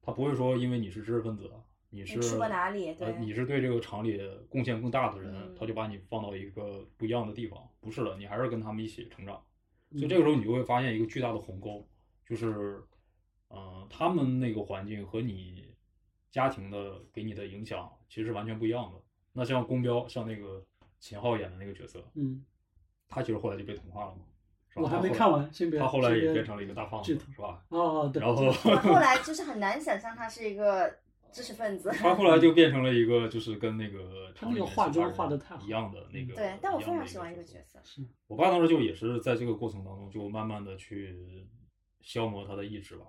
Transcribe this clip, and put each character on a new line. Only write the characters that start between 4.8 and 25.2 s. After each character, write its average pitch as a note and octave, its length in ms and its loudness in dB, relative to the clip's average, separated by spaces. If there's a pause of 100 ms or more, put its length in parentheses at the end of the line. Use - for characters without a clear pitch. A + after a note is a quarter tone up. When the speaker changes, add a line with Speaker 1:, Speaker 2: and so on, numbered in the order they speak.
Speaker 1:
更 A#2+ 80 -2
大 A#2+ 240 2
的 G2 80 -10
人， G2 140 -10
Speaker 2:
嗯。 G2 240 -12
Speaker 1:
他 A2+ 80 -6
就 A2 80 -4
把 A2 140 -4
你 G2+ 100 -10 (100)
放 A2 140 -4
到 G2+ 140 -6
一 F#2+ 140 -10
个 G2+ 360 -10 (100)
不 A2 100 -6
一 - 20 -2
样 A#2+ 180 0
的 G#3 60 -8
地 A2+ 160 -8
方。 G#2 100 -14 (220)
不 A2 100 -12
是 A#2+ 140 -4
的， G2 140 -6
你 G2+ 80 -12
还 G2+ 100 -8
是 B2+ 120 0
跟 A#2 120 -4
他 G#2+ 120 -6
们 A2 120 -6
一 - 20 -6
起 A2+ 220 -12
成 - 180 -16
长。 G2 160 -14 (480)
Speaker 3:
嗯。 D3 80 -8
Speaker 1:
所 C#3+ 80 -2
以 - 20 -2
这 F#3 80 4
个 E3+ 60 8
时 D3 60 8
候 D3+ 80 6
你 A2 80 2
就 G#2+ 80 0
会 B2 100 2
发 B2 180 4
现 B2+ 140 2
一 G#2+ 60 0
个 A2+ 60 2
巨 C3 140 -6
大 A#2+ 120 -2
的 G#2+ 60 -4
鸿 F#2+ 220 -12
沟， G#2 260 -12 (400)
就 A#2 100 -6
是， G#2 460 -4 (680)
呃， F#2+ 420 -14
他 E3 180 0
们 C3+ 300 2
那 B2 140 0
个 G#2 100 -4
环 G2 240 -6
境 G#2 200 -8
和 A2 140 -4
你 F#2 440 -8 (640)
家 C3 180 2
庭 G2 220 -6
的 G2+ 300 -10 (120)
给 G#2+ 100 -10
你 G#2+ 120 -6
的 G2+ 120 -10
影 G2+ 180 -10
响 F2+ 260 -8 (180)
其 - 80 -16
实 A2 100 -4
是 A#2 60 -4
完 G#2+ 140 -4
全 A2 120 -6
不 A2+ 80 -2
一 A2 40 2
样 A#2+ 220 -2
的。 - 60 -20 (340)
那 B2+ 120 -2
像 B2 220 2
宫 B2+ 160 0
彪， A#2+ 260 2
像 A2+ 180 -6
那 A2 100 -6
个 F#2+ 260 -12 (380)
秦 - 200 -14
昊 A#2 160 2
演 G2 140 -6
的 F2+ 60 -16
那 G2 100 -12
个 G2+ 60 -10
角 F2+ 140 -14
色， F2+ 160 -18 (120)
Speaker 3:
嗯。 C3+ 280 -4 (680)
Speaker 1:
他 C3 140 -6
其 A2+ 100 -2
实 G#2 60 -2
后 G#2 120 -2
来 G2 80 -6
就 G2+ 60 -10
被 G2+ 100 -8
同 - 160 -14
化 G#2 140 -8
了 F#2+ 80 -12
嘛， - 60 -18 (500)
是 - 80 -16
吧？ E3 60 -2
Speaker 3:
我 D#3 40 0
还 E3+ 140 0
没 F#3 80 2
看 F3+ 240 6